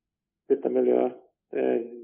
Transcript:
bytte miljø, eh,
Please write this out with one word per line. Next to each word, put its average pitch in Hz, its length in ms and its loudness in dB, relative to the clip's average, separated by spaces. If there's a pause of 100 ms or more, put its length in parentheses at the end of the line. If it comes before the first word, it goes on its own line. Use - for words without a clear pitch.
(500)
bytte 131 200 2
miljø, 123 420 2 (420)
eh, 127 280 0 (220)